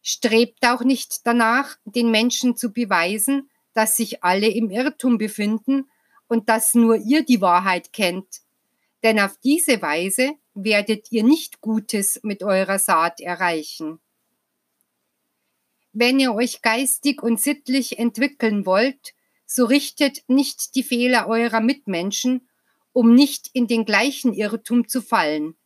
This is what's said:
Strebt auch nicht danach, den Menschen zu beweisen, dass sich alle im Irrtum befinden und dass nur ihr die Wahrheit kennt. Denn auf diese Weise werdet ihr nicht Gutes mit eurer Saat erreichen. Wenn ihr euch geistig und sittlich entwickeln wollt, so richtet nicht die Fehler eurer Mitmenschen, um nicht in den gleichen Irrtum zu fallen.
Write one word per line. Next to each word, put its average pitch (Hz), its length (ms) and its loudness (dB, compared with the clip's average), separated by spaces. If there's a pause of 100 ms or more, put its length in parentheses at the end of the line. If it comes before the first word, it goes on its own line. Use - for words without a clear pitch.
Strebt 233 640 0
auch 247 140 0
nicht - 440 -2
danach, 240 600 0
den 233 260 0
Menschen 233 440 0
zu 226 160 -6
beweisen, 214 800 -2 (240)
dass 220 240 0
sich - 260 -6
alle 196 240 2
im 220 220 0
Irrtum 247 480 -2
befinden 214 720 -2 (380)
und 226 220 -2
dass 226 260 0
nur 226 220 6
ihr 262 280 0
die 233 160 2
Wahrheit 180 520 0
kennt. 190 480 -6 (600)
Denn 220 180 2
auf 196 240 0
diese 277 380 0
Weise 185 540 -2 (180)
werdet 208 580 -2
ihr 220 120 0
nicht - 380 0
Gutes 220 600 -4
mit 202 220 -8
eurer 190 340 0
Saat 170 440 0
erreichen. 165 760 -6 (1900)
Wenn 247 260 4
ihr 254 160 2
euch 240 260 -2
geistig 262 640 0
und 233 180 0
sittlich 269 560 -2
entwickeln 226 680 -2
wollt, 226 480 0 (360)
so 247 140 2
richtet 277 640 0
nicht - 480 -2
die 262 80 0
Fehler 240 440 0
eurer 226 320 0
Mitmenschen, 220 880 -2 (460)
um 233 220 6
nicht 277 380 2
in 240 120 0
den 226 180 -2
gleichen 226 480 0
Irrtum 220 560 -2
zu - 140 -4
fallen. 156 540 -2 (100)